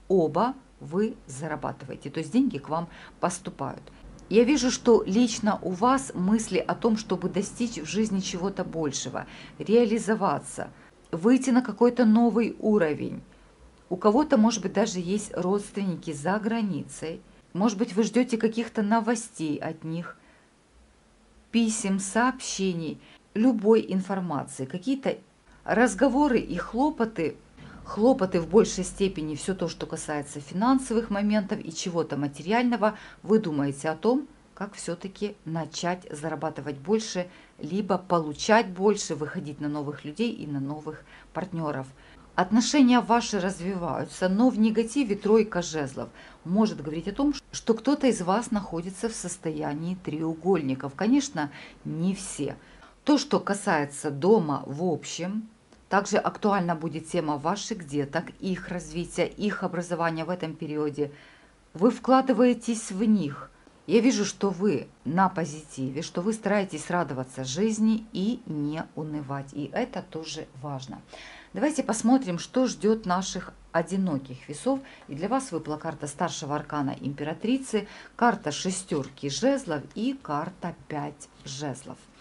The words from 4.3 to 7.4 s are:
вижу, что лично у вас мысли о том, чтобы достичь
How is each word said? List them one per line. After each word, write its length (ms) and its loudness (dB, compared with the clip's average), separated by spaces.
вижу, 260 4
что 340 6
лично 560 2
у 100 -4
вас 440 2
мысли 420 0
о 180 0
том, 220 2
чтобы 320 -2
достичь 480 -4